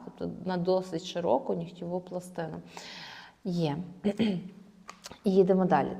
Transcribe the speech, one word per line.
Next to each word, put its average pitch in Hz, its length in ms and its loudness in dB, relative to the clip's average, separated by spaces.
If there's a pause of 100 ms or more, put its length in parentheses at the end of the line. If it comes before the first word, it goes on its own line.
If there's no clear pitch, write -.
Тобто 175 300 -8 (100)
на 185 120 0
досить 185 480 0
широку 202 480 0
нігтєву 175 460 -6
пластину. 180 580 -8 (880)
Є. 170 340 0 (260)
<clears throat> - 1200 -4
Їдемо 190 400 6
далі. 143 340 4